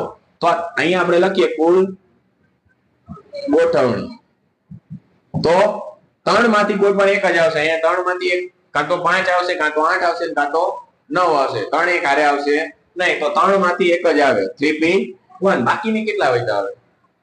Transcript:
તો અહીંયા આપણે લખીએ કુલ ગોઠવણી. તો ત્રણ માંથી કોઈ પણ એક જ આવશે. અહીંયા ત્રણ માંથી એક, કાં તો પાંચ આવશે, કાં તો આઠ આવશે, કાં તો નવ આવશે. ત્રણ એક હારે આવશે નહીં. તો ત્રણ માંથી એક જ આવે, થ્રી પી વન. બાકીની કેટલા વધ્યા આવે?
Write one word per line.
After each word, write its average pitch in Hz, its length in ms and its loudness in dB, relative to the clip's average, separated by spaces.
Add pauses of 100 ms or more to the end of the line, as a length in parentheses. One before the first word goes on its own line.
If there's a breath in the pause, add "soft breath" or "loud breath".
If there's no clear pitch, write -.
(400)
તો 165 60 0
અહીંયા 170 540 0
આપણે 175 180 2
લખીએ 185 280 2
કુલ 160 300 2 (1700)
ગોઠવણી. 131 680 0 (1300)
તો 165 120 4 (680)
ત્રણ 214 220 2
માંથી 208 260 2
કોઈ 196 180 2
પણ 196 160 2
એક 196 180 0
જ 170 120 2
આવશે. 160 200 2
અહીંયા 160 200 0
ત્રણ 175 260 0
માંથી 180 240 -2
એક, 180 260 -4 (160)
કાં 151 180 -2
તો 175 80 0
પાંચ 180 320 0
આવશે, 180 260 0
કાં 151 180 -2
તો 151 80 0
આઠ 175 220 0
આવશે, 170 320 -2
કાં 143 180 0
તો 165 120 2 (460)
નવ 175 240 2
આવશે. 131 260 0 (100)
ત્રણ 165 180 0
એક 175 160 -2
હારે 139 200 2
આવશે 143 320 0 (400)
નહીં. 170 240 -2
તો 147 100 -2
ત્રણ 185 280 2
માંથી 175 340 0
એક 170 160 0
જ 147 120 2
આવે, 120 260 2
થ્રી 143 260 -2
પી 160 260 0 (440)
વન. 196 220 2
બાકીની 220 400 -2
કેટલા 196 260 -2
વધ્યા 113 260 -2
આવે? 98 160 -4 (500)